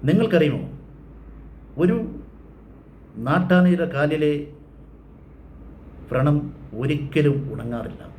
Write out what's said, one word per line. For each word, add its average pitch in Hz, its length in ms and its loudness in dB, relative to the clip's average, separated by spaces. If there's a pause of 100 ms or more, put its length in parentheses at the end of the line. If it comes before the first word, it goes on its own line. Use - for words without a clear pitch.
നിങ്ങൾക്കറിയുമോ, 170 540 2 (1200)
ഒരു 196 140 4 (1300)
നാട്ടാനയുടെ 180 680 4
കാലിലെ 147 400 2 (1800)
വ്രണം 139 260 2 (440)
ഒരിക്കലും 143 560 0 (160)
ഉണങ്ങാറില്ല. 113 500 -8 (160)